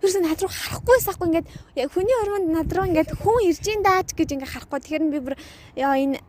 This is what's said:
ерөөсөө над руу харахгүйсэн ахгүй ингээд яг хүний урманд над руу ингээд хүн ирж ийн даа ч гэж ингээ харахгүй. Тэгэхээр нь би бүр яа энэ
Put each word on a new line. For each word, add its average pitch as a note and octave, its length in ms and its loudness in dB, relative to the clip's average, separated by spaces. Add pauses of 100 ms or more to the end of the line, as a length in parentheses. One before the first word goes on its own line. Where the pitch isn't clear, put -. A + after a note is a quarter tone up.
ерөөсөө F#4+ 240 2
над D#4 160 0
руу F#4 80 -2
харахгүйсэн - 640 2
ахгүй F4+ 160 -4
ингээд D#4+ 180 0 (300)
яг C4 160 -2
хүний G#4 220 2 (100)
урманд G4+ 240 -2
над D#4+ 240 0
руу F#4+ 160 0
ингээд D#4+ 200 2 (120)
хүн A4 240 4
ирж E4 240 0
ийн G#4 160 0
даа F#4+ 160 4
ч - 160 -8
гэж D4 160 0
ингээ C4+ 160 -8
харахгүй. C4+ 320 -8
Тэгэхээр D#4 240 -2
нь D4 80 0
би D4 80 -2
бүр C4+ 140 -6 (420)
яа C4+ 160 2
энэ C4+ 240 0 (100)